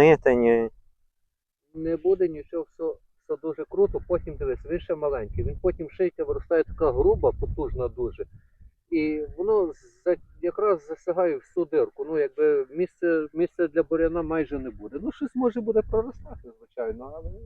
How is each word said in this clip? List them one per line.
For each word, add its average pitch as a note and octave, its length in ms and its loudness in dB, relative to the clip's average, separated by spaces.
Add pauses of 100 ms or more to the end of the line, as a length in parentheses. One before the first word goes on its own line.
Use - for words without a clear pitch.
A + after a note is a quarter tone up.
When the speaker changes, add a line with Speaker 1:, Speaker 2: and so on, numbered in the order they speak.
Speaker 1:
гнити, D3 320 8
ні A#2 360 4 (1040)
Speaker 2:
Не D#3+ 220 -4
буде F3+ 320 2
нічого, D#3 340 -8 (120)
все, E3 100 -6 (400)
все - 180 -4
дуже D#3+ 260 -6
круто. G3+ 400 2
Потім, E3 280 -2
дивись, C3 220 -4 (120)
він E3+ 100 -4
ще F3 140 -6
маленький. C#3+ 500 -4
Він - 180 -6
потім E3+ 280 -2
шийка F3 340 -2
виростає C#3+ 400 0
така D3+ 280 0
груба, C#3+ 480 4
потужна B2 480 -4
дуже. A#2 360 -6 (680)
І D3+ 360 0 (120)
воно F#3 340 2 (320)
за-, F3 120 2 (260)
якраз F#3+ 440 0
засягає E3 500 0
всю E3 300 -4
дирку. C#3 420 0
Ну, D#3+ 100 0
якби C#3+ 480 2 (100)
місце, E3+ 580 0
місця E3+ 340 0
для D#3+ 140 2
буряна E3 400 0
майже D3+ 360 -4
не C3 120 -8
буде. G#2 320 -12
Ну, B3+ 100 -6
щось - 220 -8
може B3 260 0
буде G#3+ 300 4
проростати, A#3+ 680 -4
звичайно, A#3 580 -8
але, D#3+ 140 -10 (160)